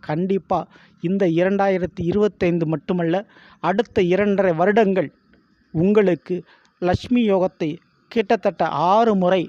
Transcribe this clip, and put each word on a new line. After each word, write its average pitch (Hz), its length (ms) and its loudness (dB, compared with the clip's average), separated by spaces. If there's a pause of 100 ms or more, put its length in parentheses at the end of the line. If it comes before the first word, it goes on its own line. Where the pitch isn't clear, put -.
கண்டிப்பா 180 580 -2 (420)
இந்த 190 300 0
இரண்டாயிரத்தி 185 720 -2
இருபத்தைந்து 175 640 0
மட்டுமல்ல, 170 580 -2 (380)
அடுத்த 190 440 0
இரண்டரை 190 480 2
வருடங்கள் 190 560 2 (640)
உங்களுக்கு 185 600 0 (480)
லட்சுமி 190 440 0
யோகத்தை 185 460 -2 (380)
கிட்டத்தட்ட 208 540 -2 (220)
ஆறு 214 300 2
முறை 180 320 0